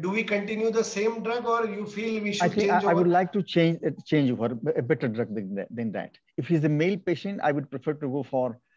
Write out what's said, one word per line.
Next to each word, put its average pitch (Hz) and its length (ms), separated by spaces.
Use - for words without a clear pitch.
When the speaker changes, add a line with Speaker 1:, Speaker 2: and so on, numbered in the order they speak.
Speaker 1:
do 175 100
we 220 140
continue 214 480
the 220 100
same 214 400
drug 233 240
or 233 200
you 202 200
feel 220 340
we 208 100
Speaker 2:
I - 20
Speaker 1:
should 175 220
Speaker 2:
think 208 160
Speaker 1:
change 190 140
Speaker 2:
I, 202 40
I 190 40
Speaker 1:
over? - 100
Speaker 2:
would 175 40
like 180 280
to 202 80
change, 165 440
uh, 151 40
change 143 280
over 113 260
a 151 80
better 139 240
drug 113 260
than 101 220
that, 98 160
than 113 220
that. - 260
If 131 120
he's 160 160
a 156 40
male 160 280
patient, 190 440
I 151 120
would 143 180
prefer 143 240
to 147 140
go 131 160
for, 127 340